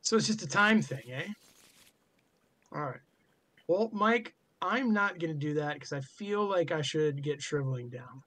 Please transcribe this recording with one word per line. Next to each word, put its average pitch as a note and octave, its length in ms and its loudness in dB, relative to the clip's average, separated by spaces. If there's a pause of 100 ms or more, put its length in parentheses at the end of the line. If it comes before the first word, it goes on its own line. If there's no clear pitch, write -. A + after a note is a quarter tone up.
So - 140 2
it's G#3+ 100 4
just G#3+ 160 -2
a E3 60 -8
time G#3 340 6
thing, C3+ 300 -8
eh? D#3 160 -8 (1400)
All D3 100 -6
right. B2+ 180 -8 (680)
Well, G#3 240 2
Mike, A3 420 2 (280)
I'm A3 300 2
not G3+ 280 2
gonna D#3+ 140 -2
do D3 200 -2
that D3 240 -2
'cause C#3 140 -8
I C#3+ 80 -4
feel G#3 480 -2
like F3+ 240 2
I D#3 100 0
should D3 400 0
get C#3+ 200 -4
Shriveling C3 480 -4
down. B2 360 -14